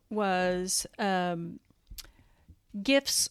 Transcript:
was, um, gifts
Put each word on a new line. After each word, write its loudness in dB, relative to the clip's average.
was, 0
um, -2
gifts 2